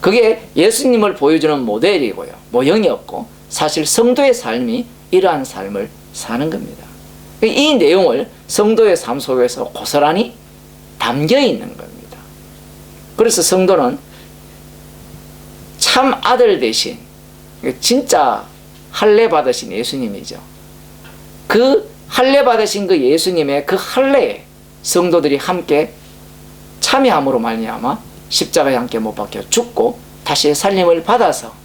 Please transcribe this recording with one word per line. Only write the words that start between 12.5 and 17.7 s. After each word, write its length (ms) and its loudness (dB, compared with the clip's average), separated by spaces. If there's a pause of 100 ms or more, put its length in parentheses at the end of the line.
그래서 260 2
성도는 560 2 (1800)
참 440 0
아들 380 2
되신 380 -4 (840)